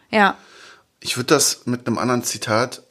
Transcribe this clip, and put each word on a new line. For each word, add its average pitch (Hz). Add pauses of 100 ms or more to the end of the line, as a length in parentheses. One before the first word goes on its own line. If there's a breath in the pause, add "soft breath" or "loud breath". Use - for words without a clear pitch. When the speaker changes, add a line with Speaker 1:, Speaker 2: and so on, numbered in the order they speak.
(100)
Speaker 1:
Ja. 202 (640 loud breath)
Speaker 2:
Ich -
würd 123
das -
mit 123
einem 110
anderen 120
Zitat 117